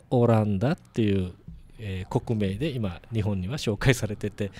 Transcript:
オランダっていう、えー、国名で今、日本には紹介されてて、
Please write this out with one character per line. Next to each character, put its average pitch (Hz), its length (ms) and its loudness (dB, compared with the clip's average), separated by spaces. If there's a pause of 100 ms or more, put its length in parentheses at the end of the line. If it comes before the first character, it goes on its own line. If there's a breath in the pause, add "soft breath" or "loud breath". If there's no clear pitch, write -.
(100)
オ 120 160 4
ラ 110 160 6
ン 104 160 0
ダ 123 140 2
っ - 40 -2
て - 260 -4
い 98 220 4
う、 90 80 -6 (460)
え 95 300 -6
ー、 123 120 0
国 110 200 -2
名 98 140 0
で 143 160 -4
今、 107 300 -4 (120)
日 110 100 0
本 101 180 -2
に 90 60 -4
は 135 120 -6
紹 104 180 -2
介 131 180 4
さ 104 140 -4
れ 104 80 -6
て 104 140 -6
て、 101 300 -6